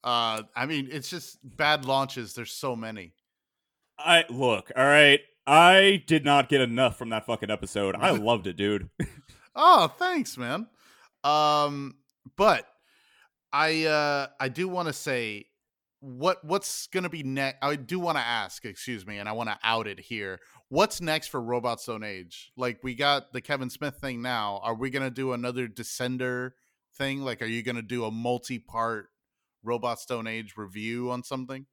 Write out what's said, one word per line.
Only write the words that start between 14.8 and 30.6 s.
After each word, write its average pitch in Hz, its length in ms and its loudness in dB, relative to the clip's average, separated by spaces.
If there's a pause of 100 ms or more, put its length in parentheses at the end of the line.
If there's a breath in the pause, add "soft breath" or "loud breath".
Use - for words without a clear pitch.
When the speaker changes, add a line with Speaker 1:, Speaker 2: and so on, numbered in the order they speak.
Speaker 1:
say 113 520 -6 (540)
what, 143 460 -4
what's 190 420 -6
gonna 185 220 -6
be 165 140 -10
next. 135 400 -4
I 147 120 -2
do 147 220 -8
wanna 165 220 -2
ask, 117 460 -4
excuse 104 420 -12
me, 104 100 -10
and 101 100 -8
I 107 40 -6
wanna 110 320 -6
out 113 240 0
it 95 120 -12
here. 98 400 -10 (300 soft breath)
What's 175 320 2
next 156 280 -4
for 135 120 -6
Robot 120 400 -4
Stone 110 220 -10
Age? 92 520 -14
Like, 123 280 -6
we 131 100 -8
got 143 400 -2
the 127 80 -8
Kevin 131 280 -6
Smith 143 260 -10
thing 127 260 -10
now. 110 420 -4
Are 113 120 -4
we 127 160 -6
gonna 135 180 -4
do 127 240 -6
another 123 340 -6
Descender 127 840 -6 (440)
thing? 139 260 -4
Like, 127 200 -6
are 117 60 -6
you 113 160 -4
gonna 120 180 -4
do 117 240 -6
a 110 60 -4
multi-part 113 1000 -4 (540)
Robot 117 360 -4
Stone 117 280 -6
Age 110 280 -8
review 110 540 -8